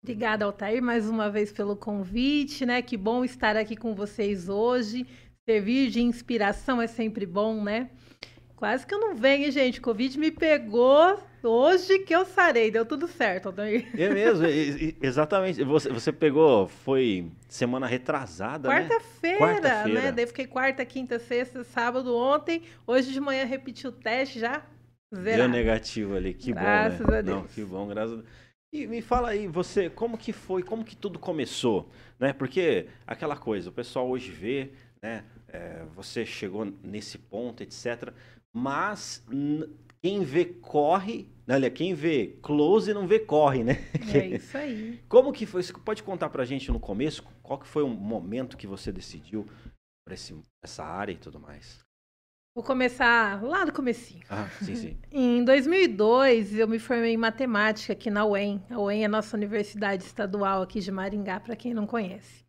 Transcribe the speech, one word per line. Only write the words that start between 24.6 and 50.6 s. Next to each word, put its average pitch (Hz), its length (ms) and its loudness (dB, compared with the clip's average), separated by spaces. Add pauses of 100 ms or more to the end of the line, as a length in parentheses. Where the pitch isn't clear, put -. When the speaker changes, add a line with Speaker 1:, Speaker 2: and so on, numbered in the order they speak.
Speaker 1:
zerado. 190 280 2
Speaker 2:
Deu 127 80 6
negativo 110 680 0
ali, 90 160 -2
que - 220 -4
bom, - 60 -4
né? - 40 -2 (240)
Speaker 1:
Graças 90 180 -2
a - 140 4
Deus. 95 160 -2
Speaker 2:
Não, 95 100 -6
que - 160 -12
bom, 98 240 -8
graças 107 260 -4
a 113 100 -10
Deus. 113 60 -20 (440)
E 294 140 -8
me 226 160 -8
fala 247 260 0
aí, 208 180 -2
você, 175 440 -2
como 226 260 -6
que 220 160 -8
foi, 185 300 -4
como 226 200 -6
que - 140 -14
tudo 175 220 -8
começou, 131 720 -2 (280)
né? 135 140 0
Porque 131 540 0 (200)
aquela 143 300 -6
coisa, 98 320 -4
o 90 60 -14
pessoal 127 340 -6
hoje 127 220 -6
vê, 127 400 -6 (320)
né? 110 200 -10 (300)
É, 85 320 -14 (100)
você 98 300 -8
chegou 104 400 -8 (180)
nesse - 360 -12
ponto, - 440 -10
et 98 80 -16
cetera, 120 420 -8 (440)
mas 151 720 -6
n-, 147 400 -4 (320)
quem 196 220 0
vê 156 220 2
corre, 175 840 0 (180)
né? 127 100 2
Olha, 135 140 4
quem 180 220 -4
vê 147 480 0
close 180 540 4
não 202 120 -4
vê 214 120 6
corre, 147 460 4
né? 127 140 2 (160)
<laughs> 220 200 -4
Speaker 1:
É 185 120 6
isso - 300 -8
aí. 240 520 -8
Speaker 2:
Como 262 240 8
que 220 120 -6
foi? 185 180 -4
Você 170 100 -8
pode 214 320 -8
contar 165 260 -6
pra 135 140 -2
gente 131 260 -6
no 117 80 0
começo 120 460 -4 (180)
qual 135 160 -8
que - 80 -18
foi 151 160 -2
o 139 60 2
momento 110 680 -6
que - 100 -14
você 98 260 -10
decidiu 101 520 -10 (600)
pra 90 80 -14
esse, - 220 -16 (280)